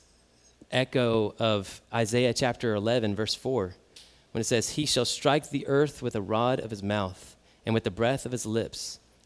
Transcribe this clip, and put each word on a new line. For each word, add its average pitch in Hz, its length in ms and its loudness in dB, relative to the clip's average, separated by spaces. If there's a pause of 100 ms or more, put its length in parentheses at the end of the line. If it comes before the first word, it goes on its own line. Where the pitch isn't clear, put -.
(720)
echo 120 680 2
of 107 440 0 (120)
Isaiah 117 400 2
chapter 120 420 0
eleven, 110 400 2
verse 104 200 -2
four, 107 400 -2 (560)
when 113 100 -2
it 107 40 -2
says, 113 240 2
"He 151 160 -2
shall 123 200 2
strike 147 440 0
the - 180 -4
earth 143 340 2
with 120 140 -4
a 104 60 0
rod 113 380 2
of 110 120 -10
his 101 100 -8
mouth, 98 540 -2 (300)
and 113 80 0
with 110 100 2
the 107 80 -2
breath 117 340 0
of 123 60 -8
his 123 140 -4
lips - 540 -4 (260)